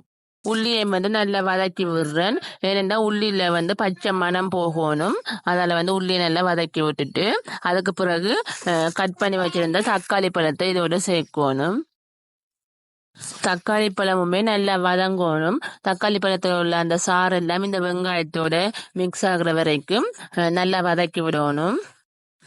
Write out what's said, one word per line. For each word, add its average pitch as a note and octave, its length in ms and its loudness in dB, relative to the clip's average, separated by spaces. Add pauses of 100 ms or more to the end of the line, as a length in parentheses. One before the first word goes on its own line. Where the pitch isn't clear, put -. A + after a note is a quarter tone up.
(440)
உள்ளியை A3 400 0
வந்து G3 260 0
நல்லா G3+ 320 0
வதக்கி F#3 440 0
விடுறேன். E3 500 0 (260)
ஏனென்றா G3 380 0
உள்ளியில G#3 500 0
வந்து E3+ 240 0
பச்சை G3 380 -2
மணம் F#3 380 0
போகணும். E3 680 0 (280)
அதால F3+ 280 2
வந்து E3+ 200 0
உள்ளியை F#3 260 0
நல்லா E3+ 240 2
வதக்கி E3+ 380 0
விட்டுட்டு, D3+ 440 0 (340)
அதுக்கு F3+ 340 0
பிறகு, F3+ 380 0 (340)
அஹ், E3+ 260 2
கட் F#3+ 260 -2
பண்ணி G3 200 0
வச்சிருந்த F3 460 0
தக்காளி G3 460 0
பழத்தை E3+ 400 0
இதோட F3 340 2
சேர்க்கணும். D3+ 760 0 (1600)
தக்காளி G#3+ 500 0
பழமுமே F#3+ 520 2
நல்லா G3+ 360 2
வதங்கணும். F3+ 760 2 (260)
தக்காளி G3+ 360 0
பழத்துல F#3 400 0
உள்ள E3+ 180 0
அந்த E3+ 200 0
சாறு F#3 400 2
எல்லாம் F3 280 0
இந்த G3 160 -2
வெங்காயத்தோட F3 760 -2 (360)
மிக்ஸ் F3+ 340 -4
ஆகுற E3+ 280 2
வரைக்கும், D#3+ 520 0 (240)
அஹ், E3+ 220 0
நல்லா F#3 280 2
வதக்கி F3 420 0
விடணும். D#3 560 0 (680)